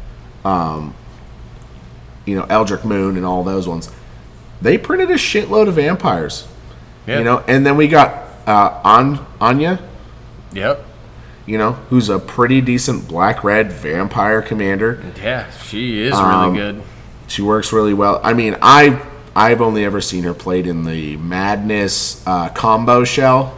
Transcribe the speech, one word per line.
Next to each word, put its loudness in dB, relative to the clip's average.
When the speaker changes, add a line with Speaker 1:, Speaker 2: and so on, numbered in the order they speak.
Speaker 1:
um, -4
you -4
know, -4
Eldritch 0
Moon 0
and -4
all -2
those -4
ones, -8
they 4
printed -2
a 2
shitload 0
of 0
vampires. -2
Speaker 2:
Yeah. -2
Speaker 1:
You 0
know, 0
and 4
then 4
we 6
got, 4
uh, 4
An-, 4
Anya. 2
Speaker 2:
Yep. -4
Speaker 1:
You -4
know, 0
who's 2
a 0
pretty 0
decent -2
black-red 0
vampire -2
commander. -2
Speaker 2:
Yeah, -6
she -8
is -2
Speaker 1:
Um, 2
Speaker 2:
really -4
good. -16
Speaker 1:
she -8
works 0
really 2
well. 2
I 2
mean, 0
I, 8
I've 4
only 0
ever -2
seen -4
her -4
played -2
in -4
the -6
Madness, -4
uh, -2
combo 2
shell, 2